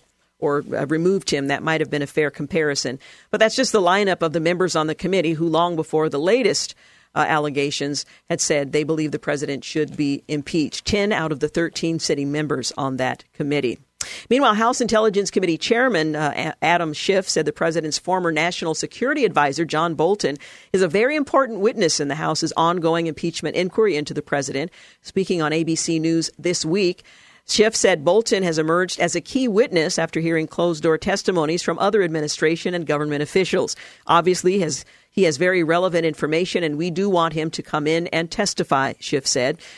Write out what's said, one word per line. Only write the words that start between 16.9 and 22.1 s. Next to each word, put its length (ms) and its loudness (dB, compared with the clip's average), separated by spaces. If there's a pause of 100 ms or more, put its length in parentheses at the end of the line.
Schiff 360 0
said 180 0
the 60 -2
president's 460 -2
former 320 0
national 460 -2
security 480 -2
advisor, 400 2
John 300 0
Bolton, 440 0 (340)
is 100 4
a 60 4
very 280 2
important 420 0
witness 400 2
in 80 -2
the 80 -2